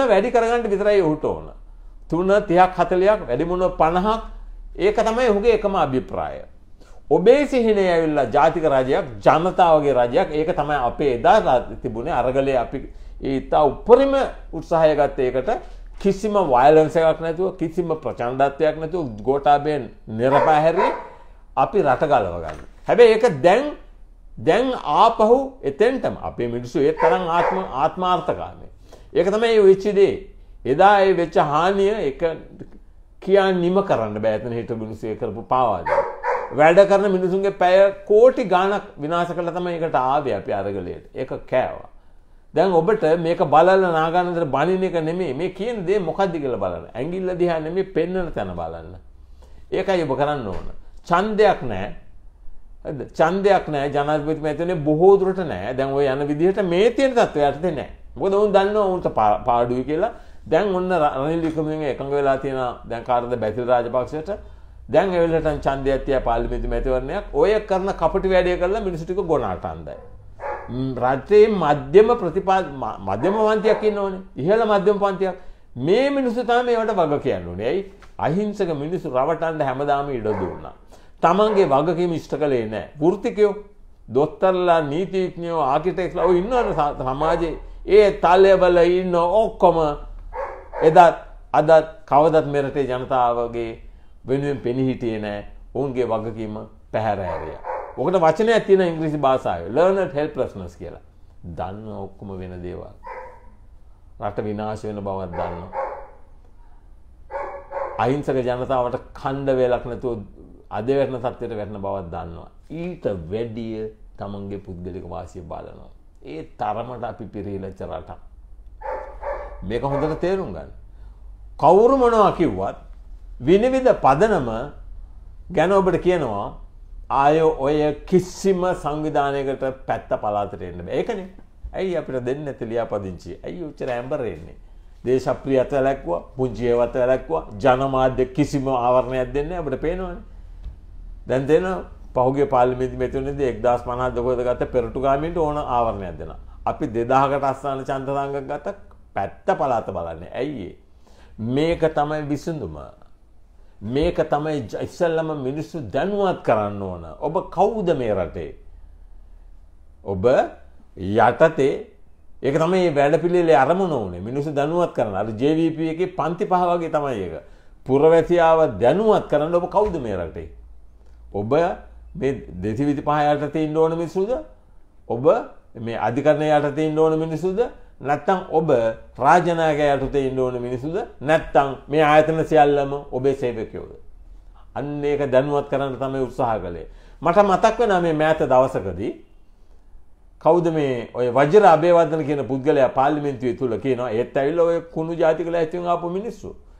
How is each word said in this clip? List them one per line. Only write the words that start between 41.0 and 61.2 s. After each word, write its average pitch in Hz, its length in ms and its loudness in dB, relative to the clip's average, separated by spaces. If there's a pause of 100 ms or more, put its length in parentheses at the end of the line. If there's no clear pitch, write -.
ඒක 127 200 -8 (140)
කෑවා. 104 440 -2 (640)
දැන් 180 200 2
ඔබට 175 300 2 (140)
මේක 170 280 0
බලලා 175 460 4
නාගානන්දට 170 560 0
බනින 165 360 0
එක 170 180 -2
නෙමෙයි. 165 320 -4
මේ 170 160 -4
කියන 208 360 -6
දේ 202 140 2
මොකද්ද 175 340 -2
කියලා 135 260 -4
බලන්න. 87 320 -6
ඇඟිල්ල 180 440 -6
දිහා 165 240 0
නෙමෙයි 180 340 -4
පෙන්වන 170 380 -2
තැන 95 220 -6
බලන්න. 82 420 -10 (720)
ඒකයි 185 360 -2
ඔබ 135 120 -2
කරන්න 139 320 -2
ඕන. 87 200 -6 (340)
ඡන්දයක් 196 600 2
නෑ. 104 260 -4 (920)
හරිද? 139 220 -8 (100)
ඡන්දයක් 262 560 2
නෑ. 147 220 -2
ජනාධිපති 147 520 0
මැතිවරණේ 156 440 -2
බොහෝ 180 320 6
දුරට 185 260 0
නෑ. 110 300 -6
දැන් 135 200 -2
ඔය 139 120 2
යන 139 220 0
විදිහට 175 360 2
මේ 185 280 2
තියෙන 262 220 2
තත්ත්වය 160 340 2
යටතේ 160 240 -2
නෑ. 123 180 -6 (220)
මොකද 190 220 -2
ඔවුන් 202 200 2
දන්නවා 202 320 4
ඔවුන්ට 185 240 -2
පා-, 107 320 2
පාඩුයි 120 420 0
කියලා. 160 300 -2 (300)
දැන් 185 320 0
ඔන්න 185 160 -2
ර-, 151 240 2
රනිල් 156 260 -2